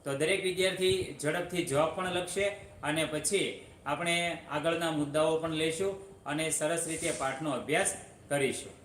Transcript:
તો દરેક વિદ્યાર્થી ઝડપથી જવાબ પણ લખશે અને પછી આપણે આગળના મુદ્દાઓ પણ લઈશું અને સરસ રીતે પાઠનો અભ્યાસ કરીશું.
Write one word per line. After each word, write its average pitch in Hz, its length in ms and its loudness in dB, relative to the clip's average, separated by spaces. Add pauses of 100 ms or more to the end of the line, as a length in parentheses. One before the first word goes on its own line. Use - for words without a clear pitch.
તો 143 140 -6
દરેક 160 280 2
વિદ્યાર્થી 185 540 2 (240)
ઝડપથી 165 500 0
જવાબ 151 240 4
પણ 185 220 -2
લખશે 185 300 0 (360)
અને 151 240 0
પછી 151 420 0 (380)
આપણે 170 300 0 (320)
આગળના 160 440 0
મુદ્દાઓ 156 480 2
પણ 160 200 0
લઈશું 160 320 0 (320)
અને 151 260 0
સરસ 156 360 2
રીતે 160 260 -2
પાઠનો 147 400 -2
અભ્યાસ 147 380 2 (360)
કરીશું. 135 480 0 (100)